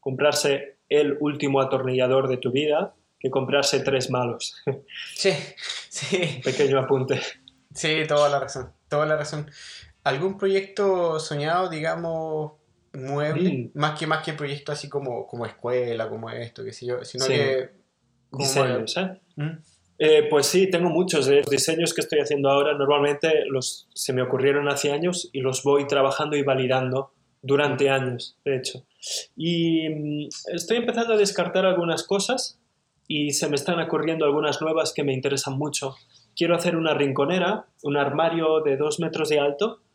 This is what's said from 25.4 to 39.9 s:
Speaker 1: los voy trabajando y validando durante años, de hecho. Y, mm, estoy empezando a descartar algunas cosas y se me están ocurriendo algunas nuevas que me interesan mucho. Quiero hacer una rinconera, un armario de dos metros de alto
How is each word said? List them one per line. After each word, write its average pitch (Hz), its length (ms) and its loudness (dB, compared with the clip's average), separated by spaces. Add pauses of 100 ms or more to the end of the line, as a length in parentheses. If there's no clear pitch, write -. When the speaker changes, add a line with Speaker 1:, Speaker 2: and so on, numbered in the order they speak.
Speaker 1:
los 131 220 -2
voy 139 240 4
trabajando 143 500 2
y 143 60 2
validando 131 680 0 (280)
durante 139 480 2
años, 127 560 -2
de 135 120 0
hecho. 127 280 -8 (520)
Y, 165 520 0
mm, 147 400 -4 (240)
estoy 180 260 -2
empezando 233 360 0
a - 20 4
descartar 190 480 2
algunas 170 380 2
cosas 196 560 -2 (480)
y 147 240 -2
se 147 180 -2
me 147 80 0
están 170 240 0
ocurriendo 160 460 0
algunas 147 340 0
nuevas 160 320 0
que 151 120 -2
me 139 100 0
interesan 135 440 -4
mucho. 139 360 -6 (420)
Quiero 170 200 2
hacer 170 200 0
una 160 180 2
rinconera, 156 720 0 (180)
un 143 120 0
armario 156 680 2
de 139 140 2
dos 151 220 -2
metros 160 300 -2
de 147 100 2
alto 143 420 0 (140)